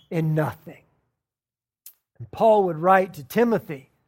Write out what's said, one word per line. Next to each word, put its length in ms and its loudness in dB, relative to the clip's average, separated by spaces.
in 240 -2
nothing." 480 -6
And 120 -16
Paul 340 4
would 120 -4
write 380 2
to 80 -14
Timothy, 640 -2